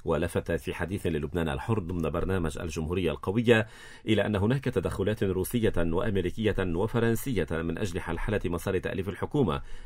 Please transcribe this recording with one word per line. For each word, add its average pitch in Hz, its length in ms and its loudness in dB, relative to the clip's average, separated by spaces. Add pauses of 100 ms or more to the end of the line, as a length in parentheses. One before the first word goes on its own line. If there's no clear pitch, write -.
ولفت 82 480 0
في 80 220 -4
حديث 87 320 -4
للبنان 80 420 -2
الحر 76 300 -2
ضمن 85 320 -2
برنامج 82 480 -2
الجمهورية 82 520 -2
القوية 110 560 4 (400)
إلى 104 200 4
أن 104 100 2
هناك 113 280 2
تدخلات 98 580 0
روسية 95 540 0
وأمريكية 90 840 2
وفرنسية 107 920 2
من 82 280 -2
أجل 90 220 -2
حلحلة 85 440 0
مسار 90 340 0
تأليف 85 300 -4
الحكومة، 98 540 0 (240)